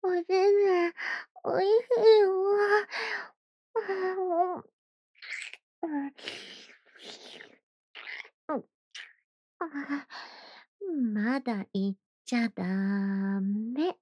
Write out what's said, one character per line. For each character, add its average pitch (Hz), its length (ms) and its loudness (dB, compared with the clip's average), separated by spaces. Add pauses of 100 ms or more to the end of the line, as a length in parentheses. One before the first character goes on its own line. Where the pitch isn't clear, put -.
お 381 80 0
ぜ 349 100 2
ん 339 40 -6
ざ 381 640 4
い、 349 40 -8 (500)
お - 180 0
い 381 40 2
し 392 40 2
い 440 560 6
わ。 381 60 2 (1400)
あ 381 380 -2
あ、 - 20 -4
も 359 460 0
う。 - 100 -20 (1120)
う 339 40 -6
ん。 277 260 -6 (2250)
う 294 100 -6
ん。 175 80 -10 (920)
あ 349 60 -6
あ、 285 420 -8 (1040)
ま 226 280 0
だ 208 320 -4
言 196 200 -2
っ - 20 -6 (300)
ち - 120 -4
ゃ 226 120 0
ダ 190 140 -8 (800)
メ。 226 600 -2